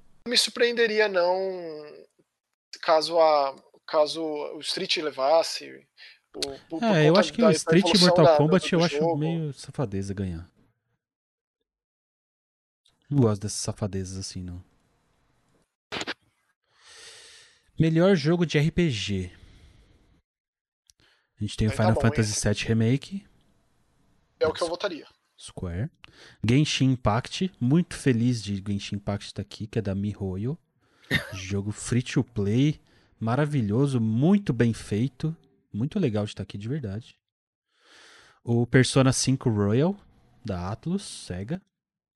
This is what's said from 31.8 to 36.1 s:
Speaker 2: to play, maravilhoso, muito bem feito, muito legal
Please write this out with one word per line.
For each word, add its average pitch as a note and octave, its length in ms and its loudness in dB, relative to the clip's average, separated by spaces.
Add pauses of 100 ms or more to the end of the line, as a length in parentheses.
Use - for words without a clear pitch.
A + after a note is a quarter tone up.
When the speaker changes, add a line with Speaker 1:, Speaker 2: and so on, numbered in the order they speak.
Speaker 2:
to - 220 -2
play, A#2 580 0 (380)
maravilhoso, B2+ 800 0
muito C#3+ 520 2
bem A#2 220 2
feito, C3+ 600 -4 (360)
muito B2+ 280 -4
legal G#2+ 260 0